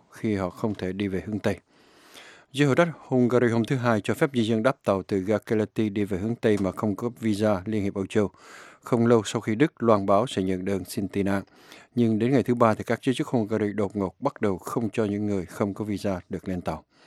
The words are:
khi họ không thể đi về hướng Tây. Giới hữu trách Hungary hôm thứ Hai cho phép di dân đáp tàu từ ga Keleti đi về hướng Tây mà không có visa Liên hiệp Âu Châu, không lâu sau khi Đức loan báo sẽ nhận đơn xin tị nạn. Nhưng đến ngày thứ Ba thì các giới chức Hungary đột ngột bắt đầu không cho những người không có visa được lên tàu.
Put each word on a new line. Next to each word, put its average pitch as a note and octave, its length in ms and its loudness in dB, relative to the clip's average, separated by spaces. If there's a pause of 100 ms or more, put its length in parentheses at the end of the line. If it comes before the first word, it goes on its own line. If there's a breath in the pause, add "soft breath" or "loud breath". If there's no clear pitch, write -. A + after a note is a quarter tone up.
(120)
khi A2 240 -4
họ F#2+ 140 -2
không G#2 260 -6
thể F#2 160 -6
đi G2 160 -4
về F#2 180 -4
hướng G#2 140 -6
Tây. G2 200 -2 (920 loud breath)
Giới C#3 160 2
hữu B2+ 80 2
trách E3+ 140 4 (100)
Hungary B2 480 2
hôm A2+ 180 2
thứ C#3+ 100 -2
Hai A#2 260 2
cho A2+ 120 -2
phép D3+ 200 0
di A#2+ 100 2
dân A2 200 0
đáp C3 200 0
tàu G2 200 2
từ G2+ 160 -2
ga G2+ 180 0
Keleti G#2+ 520 -2
đi G2+ 140 -2
về G2 140 -2
hướng A2 180 -4
Tây G#2+ 260 2
mà F#2 100 0
không G#2 240 -2
có A#2 140 -4 (100)
visa G#2+ 460 0
Liên G#2+ 180 -2
hiệp G2 120 -4
Âu G2 100 -4
Châu, G2+ 260 0 (500 loud breath)
không A#2 260 2
lâu A#2 180 6
sau A2+ 160 -4
khi A2 140 -2
Đức C3 280 0
loan G#2+ 220 6
báo G#2 220 4
sẽ - 160 -2
nhận F#2 220 -2
đơn F#2+ 200 -2
xin G2 220 -6
tị G2 160 -2
nạn. G2 200 0 (520 loud breath)
Nhưng A2+ 240 4
đến A#2 120 2
ngày B2+ 120 4
thứ B2 120 0
Ba A#2 180 6
thì G#2 100 -6
các - 200 -2
giới B2+ 120 2
chức D3+ 120 -4
Hungary G#2+ 460 0
đột G2+ 220 -2
ngột G2 260 -4
bắt C3 200 -4
đầu G2 160 0
không A#2 320 -4
cho A2 160 0
những G#2 220 -2
người G2 180 -2
không G2+ 280 -4
có G#2+ 120 -8
visa G2 340 -4 (100)
được F#2+ 180 -10
lên F#2 140 -4
tàu. E2 220 -6 (240 loud breath)